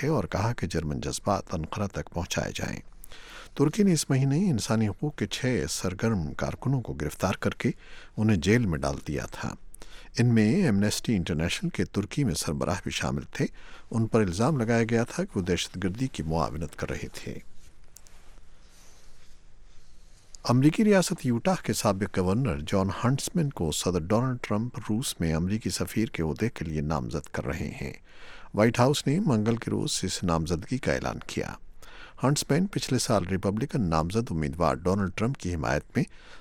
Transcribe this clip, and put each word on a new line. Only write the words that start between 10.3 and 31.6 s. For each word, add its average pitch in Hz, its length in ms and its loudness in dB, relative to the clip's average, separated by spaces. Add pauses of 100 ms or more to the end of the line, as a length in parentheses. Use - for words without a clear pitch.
ایمنسٹی 104 540 2
International 82 540 0
کے - 140 0
ترکی 101 400 0
میں 92 100 2
سربراہ 76 480 -2
بھی - 80 -6
شامل 69 300 -2 (120)
تھے۔ 151 140 0 (440)
ان 113 160 0
پر 113 140 4
الزام 107 360 2
لگایا 117 340 4
گیا 117 140 4
تھا 175 200 -4
کہ - 140 -4
وہ 90 60 0
دہشت 90 400 0
گردی 104 220 -2
کی - 160 -4
معاونت 78 540 -2
کر - 140 -4
رہے - 220 -6
تھے۔ - 220 -8 (3000)
امریکی 147 400 6
ریاست 190 420 4
یوٹاہ 123 360 2
کے - 100 0
سابق 101 460 2
گورنر 95 480 2
جان 98 220 2 (160)
ہنٹسمن 139 460 2
کو 78 220 0
صدر 90 280 0
ڈونلڈ 120 420 0
ٹرمپ 107 360 -2 (120)
روس 110 300 -2
میں 80 140 2
امریکی 95 360 0
سفیر 107 360 -2
کے - 160 -4
عہدے 80 260 0
کے - 160 -6
لیے 78 160 -2
نامزد 73 520 -2
کر - 140 -4
رہے 69 340 -4
ہیں۔ 69 120 -6 (640)
وائٹ 117 240 6
ہاؤس 135 280 4
نے 147 140 2
منگل 117 360 2
کے 107 140 -4
روز 104 320 -2
اس 92 200 -2
نامزدگی 85 560 0
کا - 140 0
اعلان 64 340 -2
کیا۔ - 200 -4 (760)